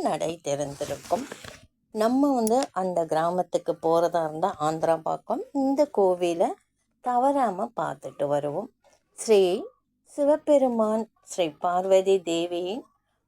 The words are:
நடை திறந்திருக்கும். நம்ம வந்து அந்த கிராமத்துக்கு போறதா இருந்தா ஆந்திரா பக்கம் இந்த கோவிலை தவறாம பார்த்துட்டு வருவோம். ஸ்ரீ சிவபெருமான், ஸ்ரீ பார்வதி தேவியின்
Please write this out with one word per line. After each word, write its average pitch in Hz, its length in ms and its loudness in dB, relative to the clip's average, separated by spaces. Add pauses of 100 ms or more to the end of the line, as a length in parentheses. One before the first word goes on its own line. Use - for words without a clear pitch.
நடை 160 240 -2 (140)
திறந்திருக்கும். 143 800 -6 (720)
நம்ம 254 400 2
வந்து 233 260 2 (120)
அந்த 185 320 -4
கிராமத்துக்கு 170 760 -2
போறதா 165 460 2
இருந்தா 160 220 -2 (100)
ஆந்திரா 160 420 0
பக்கம் 214 500 -6
இந்த 277 300 2 (160)
கோவிலை 180 520 2 (540)
தவறாம 247 720 0
பார்த்துட்டு 143 560 -6
வருவோம். 147 380 -4 (480)
ஸ்ரீ 208 240 4 (720)
சிவபெருமான், 262 920 2 (240)
ஸ்ரீ 170 180 -2 (180)
பார்வதி 190 560 4
தேவியின் 175 640 -4 (440)